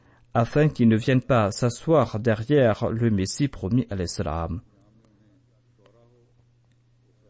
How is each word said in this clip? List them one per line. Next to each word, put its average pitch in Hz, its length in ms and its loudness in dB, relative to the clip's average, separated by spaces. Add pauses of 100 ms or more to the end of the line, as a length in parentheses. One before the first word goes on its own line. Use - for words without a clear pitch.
(360)
afin 147 320 2
qu'il 120 200 2
ne 110 80 4
vienne 127 260 0
pas 110 300 2
s'asseoir 123 640 0
derrière 110 720 0
le 117 180 0
Messie 101 380 0
premier, 117 420 -2
alayhi 92 200 -6
salam. 82 540 -6 (2750)